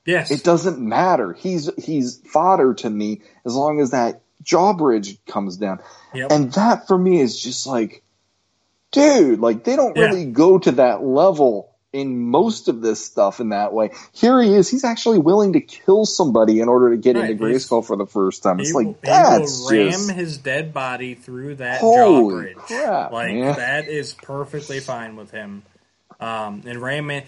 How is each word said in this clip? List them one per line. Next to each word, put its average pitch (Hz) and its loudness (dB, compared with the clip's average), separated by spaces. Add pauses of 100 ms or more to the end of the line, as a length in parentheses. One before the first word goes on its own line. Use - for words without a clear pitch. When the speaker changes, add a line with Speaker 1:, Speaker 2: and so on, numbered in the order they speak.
Speaker 1:
Yes. 165 -2
Speaker 2:
It 139 -4
doesn't 170 0
matter. 127 0
He's, 175 -6 (120)
he's 131 -6
fodder 165 2
to 117 -8
me 104 -6 (240)
as 120 -6
long 151 -2
as 131 0
that 120 -4 (220)
drawbridge 156 0
comes 98 -8
down. 95 -8 (360)
Speaker 1:
Yep. 131 -6
Speaker 2:
And 143 2
that 208 0
for 190 4
me 180 4
is 113 0
just 127 -8
like, 117 -6 (880)
dude, 220 4
like, 117 0
they 247 0
don't 254 0
Speaker 1:
Yeah. 151 4
Speaker 2:
really 170 -2
go 156 6
to 165 2
that 123 2
level 139 2 (220)
in 135 -6 (100)
most 202 0
of 117 -4
this 110 -2
stuff - -2
in 117 -6
that 104 -4
way. 110 -2 (220)
Here 247 4
he 208 4
is. 196 4
He's 254 -2
actually 233 0
willing 190 2
to 151 2
kill - 0
somebody 113 2
in 117 0
order 123 4
to 117 0
get 120 2
Speaker 1:
Right, 113 -2
Speaker 2:
into 107 -4
Speaker 1:
he's 127 -2
Speaker 2:
Grayskull 117 0
for 113 -4
the 98 -4
first 95 -4
time. 92 0
It's 98 -4
Speaker 1:
he - -4
Speaker 2:
like, 113 0
Speaker 1:
will, 101 -12
Speaker 2:
that's 135 2
Speaker 1:
he 113 2
will 104 4
ram 131 0
Speaker 2:
just 196 -4
Speaker 1:
his 170 -8
dead 143 -6
body 127 -10
through 131 -16
that 127 -6
Speaker 2:
Holy 226 4
Speaker 1:
drawbridge. 113 4
Speaker 2:
crap, 220 -6
Speaker 1:
Like, 117 -6
Speaker 2:
man. 131 -2
Speaker 1:
that 139 -6
is 147 -10
perfectly 139 -12
fine 117 -12
with 107 -20
him. 104 -16 (560)
Um, 107 -10
and 120 -14
Ram 143 -6
Man, 143 -8